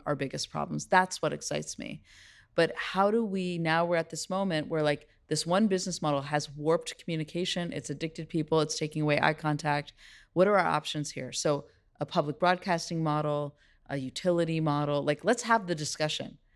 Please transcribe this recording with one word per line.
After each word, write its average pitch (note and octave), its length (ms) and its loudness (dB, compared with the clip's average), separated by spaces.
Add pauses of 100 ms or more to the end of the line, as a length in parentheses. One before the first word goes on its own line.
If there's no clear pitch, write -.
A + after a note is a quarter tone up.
our D3 100 0
biggest C#3+ 340 -6
problems? D3 360 -6
That's F#3 360 2
what D3+ 100 0
excites - 460 -6
me. - 240 -12 (540)
But D#3+ 180 2
how G3 380 0
do A3+ 120 2
we, F#3 340 -2
now E3 260 2
we're F3 100 0
at E3 160 0
this - 180 -8
moment F#3 380 -2
where, D#3+ 160 0
like, D3 240 0 (220)
this D#3 180 -2
one G3 220 4
business F#3 340 -2
model D3 180 2
has D3 300 -2
warped D#3 480 0
communication, E3+ 760 -4
it's C#3+ 180 -8
addicted D#3 380 -8
people, D#3+ 320 2
it's D3+ 160 0
taking D#3 260 -2
away D3 200 4
eye D#3 120 4
contact. D3 580 -2 (400)
What F#3 160 6
are G#3 100 6
our E3+ 80 4
options D3+ 460 -2
here? C3+ 200 -8
So D3 340 0 (340)
a D3 40 -4
public D3+ 360 -2
broadcasting F3 640 0
model, D3 500 0 (340)
a C#3+ 100 -4
utility E3 600 0
model, D3 460 2
like, D3 200 0
let's A#3 200 2
have A3+ 240 2
the E3+ 80 -2
discussion. - 640 -4 (180)